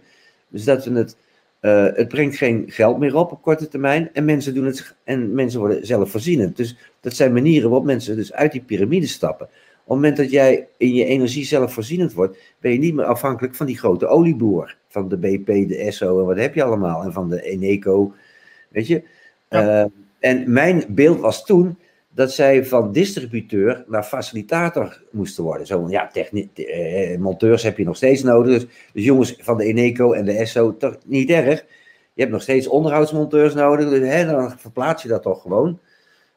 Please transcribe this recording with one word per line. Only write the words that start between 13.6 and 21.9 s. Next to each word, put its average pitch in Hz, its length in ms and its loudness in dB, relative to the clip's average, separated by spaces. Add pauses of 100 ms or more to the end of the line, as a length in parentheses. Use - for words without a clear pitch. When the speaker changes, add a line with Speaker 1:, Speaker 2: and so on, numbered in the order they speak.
Speaker 1:
die 127 120 -6
grote 95 300 0
olieboer, 117 680 2 (220)
van 95 120 -6
de 95 80 -4
B 95 260 -2
P, 98 40 -20
de 98 300 0
ESSO 95 420 -2
en 95 60 2
wat 92 120 0
heb 143 180 -2
je 156 80 0
allemaal. 95 400 -2
En 92 100 -8
van 90 160 -6
de 87 120 -6
Eneco, 98 720 0 (560)
weet 110 180 -6
je. 165 160 -2 (460)
Speaker 2:
Ja. 107 340 2
Speaker 1:
Eh, - 20 -2 (340)
en 127 320 0
mijn 156 360 2
beeld 147 320 4
was - 260 -2
toen 180 320 2 (320)